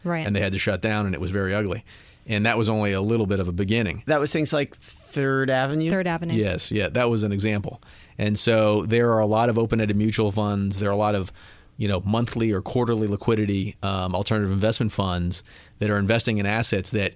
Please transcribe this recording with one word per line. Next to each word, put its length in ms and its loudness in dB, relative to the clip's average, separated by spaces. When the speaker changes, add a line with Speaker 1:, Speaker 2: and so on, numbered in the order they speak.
Speaker 1:
Right. 220 -4
Speaker 2:
And 100 0
they 60 2
had 100 0
to 80 -2
shut 220 0
down, 240 0
and 80 0
it 80 -4
was 100 -2
very 220 0
ugly. 320 -2
And 200 0
that 120 2
was 120 2
only 220 2
a 100 0
little 260 2
bit 120 2
of 80 -2
a 40 -2
beginning. 560 0
Speaker 3:
That 120 2
was 120 0
things 200 0
like 240 -2
Third 760 -2
Avenue? 400 0
Speaker 1:
Third 160 0
Avenue. 260 -4
Speaker 2:
Yes, 380 -2
yeah, 180 0
that 200 0
was 120 2
an 100 0
example. 500 -2
And 220 0
so 460 4
there 260 2
are 80 4
a 60 4
lot 240 4
of 100 2
open-ended 360 0
mutual 360 2
funds. 480 -2
There 100 0
are 40 0
a 40 0
lot 180 2
of, 160 -4
you 100 -2
know, 140 0
monthly 500 0
or 100 0
quarterly 460 0
liquidity, 760 0
um, 320 -2
alternative 360 0
investment 400 0
funds 520 -2
that 120 0
are 60 2
investing 420 0
in 60 0
assets 460 -2
that 240 -2